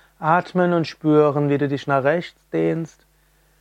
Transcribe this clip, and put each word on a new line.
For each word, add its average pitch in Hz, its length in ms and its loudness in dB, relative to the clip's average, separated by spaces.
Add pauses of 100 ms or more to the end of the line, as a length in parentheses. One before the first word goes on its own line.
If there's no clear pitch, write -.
(200)
atmen 175 520 0
und 165 140 0
spüren, 151 640 2
wie 143 100 0
du 143 80 0
dich 135 200 -6
nach 139 180 0
rechts 165 360 -2 (100)
dehnst. 165 500 -4 (600)